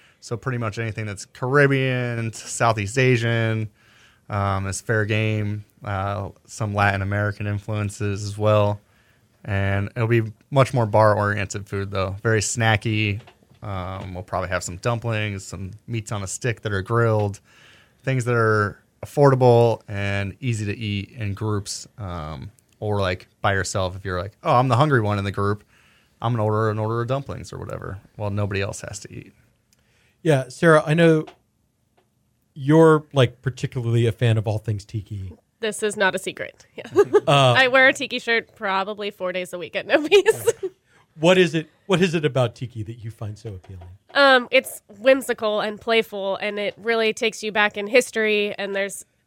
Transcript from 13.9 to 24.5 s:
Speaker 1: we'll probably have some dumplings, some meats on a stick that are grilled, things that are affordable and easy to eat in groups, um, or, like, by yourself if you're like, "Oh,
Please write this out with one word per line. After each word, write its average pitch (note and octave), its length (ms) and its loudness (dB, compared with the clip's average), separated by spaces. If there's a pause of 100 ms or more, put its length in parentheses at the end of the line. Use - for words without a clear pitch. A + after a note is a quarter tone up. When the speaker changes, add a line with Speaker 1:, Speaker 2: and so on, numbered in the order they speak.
Speaker 1:
we'll F2+ 100 -12
probably F#2 240 -4
have F2+ 160 -4
some F2 140 -10
dumplings, G#2+ 680 -4
some F#2 260 -12 (160)
meats A#2 260 -8
on G2+ 100 -6
a F#2 40 -8
stick - 340 -6
that G#2+ 100 -6
are G2 100 -2
grilled, G#2+ 600 0 (600)
things C3 200 -2
that A#2+ 120 0
are G#2+ 460 2 (240)
affordable B2 840 6
and G2+ 500 -4
easy A2+ 260 -4
to G2+ 120 -6
eat G#2 340 -6
in G#2 220 -6
groups, G#2 520 -6 (120)
um, E2 520 -10 (300)
or, G#2 220 -2
like, F#2 260 -4 (140)
by G#2 120 0
yourself F#2+ 440 -4
if F#2+ 80 -14
you're F2+ 160 -4
like, G2+ 100 -10 (120)
"Oh, D#3+ 120 0